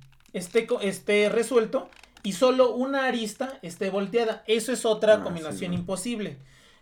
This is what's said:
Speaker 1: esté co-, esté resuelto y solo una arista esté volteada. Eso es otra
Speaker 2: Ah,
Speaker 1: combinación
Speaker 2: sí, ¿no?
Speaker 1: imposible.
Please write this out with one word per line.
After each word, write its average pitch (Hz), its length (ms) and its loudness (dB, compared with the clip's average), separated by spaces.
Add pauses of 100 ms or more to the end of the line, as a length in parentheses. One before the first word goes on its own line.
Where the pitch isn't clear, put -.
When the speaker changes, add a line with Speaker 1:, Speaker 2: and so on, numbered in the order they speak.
(320)
Speaker 1:
esté 226 340 -2
co-, 240 140 -2
esté 208 480 2
resuelto 226 600 0 (340)
y 196 120 -4
solo 254 400 4
una 269 320 -2
arista 247 560 -4
esté 180 280 -6
volteada. 208 560 -2
Eso 226 260 0
es - 120 -4
otra 214 300 6
Speaker 2:
Ah, 208 80 2
Speaker 1:
combinación 170 360 -6
Speaker 2:
sí, 185 100 -6
¿no? 175 60 -4
Speaker 1:
imposible. 185 640 -6 (440)